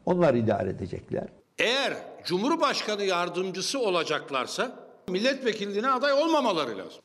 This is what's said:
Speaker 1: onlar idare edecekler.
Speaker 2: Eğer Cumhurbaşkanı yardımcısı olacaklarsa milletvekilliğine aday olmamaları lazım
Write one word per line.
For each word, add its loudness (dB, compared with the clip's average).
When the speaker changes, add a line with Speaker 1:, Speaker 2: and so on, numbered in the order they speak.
Speaker 1:
onlar 4
idare 2
edecekler. -6
Speaker 2:
Eğer 2
Cumhurbaşkanı 0
yardımcısı -2
olacaklarsa -2
milletvekilliğine 0
aday 2
olmamaları 2
lazım -14